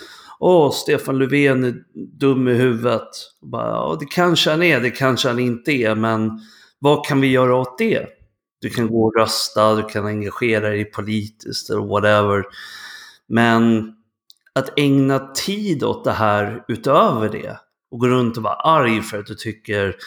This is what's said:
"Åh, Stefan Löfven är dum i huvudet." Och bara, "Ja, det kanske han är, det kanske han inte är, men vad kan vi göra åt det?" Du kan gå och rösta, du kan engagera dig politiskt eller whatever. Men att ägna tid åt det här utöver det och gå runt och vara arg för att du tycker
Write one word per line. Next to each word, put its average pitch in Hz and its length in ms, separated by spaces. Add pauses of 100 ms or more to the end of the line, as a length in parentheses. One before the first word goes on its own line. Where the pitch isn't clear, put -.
(400)
"Åh, 165 320
Stefan 143 460
Löfven 135 460
är 123 120 (440)
dum 135 280
i 123 60
huvudet." 117 560 (320)
Och 147 60
bara, 117 220
"Ja, 123 300
det 147 60
kanske 170 460
han 160 120
är, 156 160
det 120 120
kanske 131 360
han 120 120
inte 123 320
är, 110 240
men 110 440 (400)
vad 147 260
kan 139 160
vi 135 60
göra 127 280
åt 127 220
det?" 226 300 (540)
Du 113 80
kan 113 180
gå 113 180
och 110 100
rösta, 110 600
du 107 80
kan 104 220
engagera 107 640
dig 104 160
politiskt 107 840
eller 104 180
whatever. 101 560 (840)
Men 113 640 (640)
att 135 240
ägna 139 400
tid 185 640
åt 110 200
det 127 80
här 104 560
utöver 135 600
det - 280 (340)
och 117 80
gå 123 80
runt 123 300
och 113 60
vara 104 120
arg 127 460
för 107 180
att 101 60
du 107 100
tycker 101 600 (120)